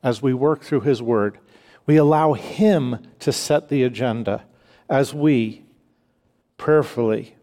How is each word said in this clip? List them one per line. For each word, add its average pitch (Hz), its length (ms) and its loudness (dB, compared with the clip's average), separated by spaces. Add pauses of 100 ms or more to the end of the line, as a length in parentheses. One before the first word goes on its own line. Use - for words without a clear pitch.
as 120 180 -2
we 131 120 0
work 147 280 0
through 139 200 -2
His 120 200 0
Word. 110 380 0 (460)
We 151 120 4
allow 151 360 4
Him 139 760 0 (120)
to - 120 -2
set 147 380 -2
the 143 140 0
agenda 117 600 -4 (440)
as 139 260 0
we 143 520 0 (920)
prayerfully 117 840 0